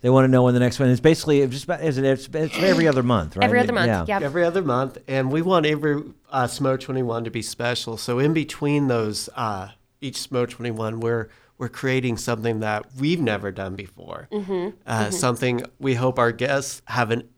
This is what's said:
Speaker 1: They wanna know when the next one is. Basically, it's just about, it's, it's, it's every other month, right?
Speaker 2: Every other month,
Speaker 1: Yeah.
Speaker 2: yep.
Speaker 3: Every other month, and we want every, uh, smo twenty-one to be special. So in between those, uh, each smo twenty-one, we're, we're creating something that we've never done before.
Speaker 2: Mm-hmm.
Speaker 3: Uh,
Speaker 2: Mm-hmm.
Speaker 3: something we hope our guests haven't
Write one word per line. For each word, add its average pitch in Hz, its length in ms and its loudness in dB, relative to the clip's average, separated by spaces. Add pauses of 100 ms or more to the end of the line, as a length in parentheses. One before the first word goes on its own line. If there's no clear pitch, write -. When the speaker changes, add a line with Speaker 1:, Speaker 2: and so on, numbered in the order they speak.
Speaker 1:
They 123 80 2
wanna 131 200 8
know 127 120 6
when 123 140 6
the 123 40 4
next 120 200 2
one 131 100 4
is. 127 100 4
Basically, 151 420 4
it's 127 120 0
just 139 120 -10
about, 170 180 -4
it's, 147 140 0
it's, 135 360 0
it's 156 240 -4
every 269 300 4
other 131 160 2
month, 110 340 0
right? 190 80 2
Speaker 2:
Every 240 140 4
other 247 140 2
month, 185 140 2
Speaker 1:
Yeah. 101 200 0
Speaker 2:
yep. 196 160 -2
Speaker 3:
Every 147 200 0
other 170 200 0
month, 131 340 -2 (100)
and 135 240 -2
we 156 120 0
want 170 240 2
every, 151 340 0 (300)
uh, 131 160 0
smo 131 320 -2
twenty-one 123 460 -4
to 113 40 -6
be 110 140 -6
special. 120 540 -6
So 123 200 -4
in 147 160 2
between 147 540 0
those, 110 480 -2
uh, 104 320 -4 (320)
each - 180 -10
smo 123 320 -2
twenty-one, 113 520 -6
we're, 117 260 -2 (320)
we're 123 100 -6
creating 127 480 0
something 113 440 -2
that 107 260 -2 (100)
we've 160 240 0
never 104 300 -2
done 95 240 -8
before. 87 560 -14
Speaker 2:
Mm-hmm. 190 380 -4 (180)
Speaker 3:
Uh, 110 160 0
Speaker 2:
Mm-hmm. 104 80 -2
Speaker 3:
something 123 520 0 (140)
we 135 160 0
hope 127 240 0
our 120 140 4
guests 135 560 -4
haven't 117 400 -2 (100)